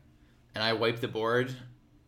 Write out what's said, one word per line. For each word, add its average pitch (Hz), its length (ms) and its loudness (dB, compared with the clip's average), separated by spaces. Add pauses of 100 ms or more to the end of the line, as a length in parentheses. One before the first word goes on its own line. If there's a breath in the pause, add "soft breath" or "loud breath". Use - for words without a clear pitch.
(540 soft breath)
and 107 80 -2
I 113 120 2
wipe 117 260 0
the 120 80 -2
board 117 460 0 (540)